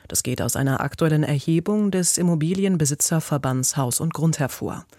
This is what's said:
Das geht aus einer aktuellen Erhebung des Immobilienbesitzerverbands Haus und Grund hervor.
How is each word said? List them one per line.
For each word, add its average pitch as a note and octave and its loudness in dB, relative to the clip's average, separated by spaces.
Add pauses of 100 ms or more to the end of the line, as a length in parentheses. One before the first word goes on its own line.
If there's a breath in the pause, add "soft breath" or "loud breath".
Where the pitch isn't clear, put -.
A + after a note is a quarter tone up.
Das - -4
geht B2+ -2
aus - -2
einer C3+ 0
aktuellen D3+ 2
Erhebung E3+ 0
des F#3 0
Immobilienbesitzerverbands D#3 0
Haus B2 0
und D#3+ -2
Grund D#3 2
hervor. - -4 (140 loud breath)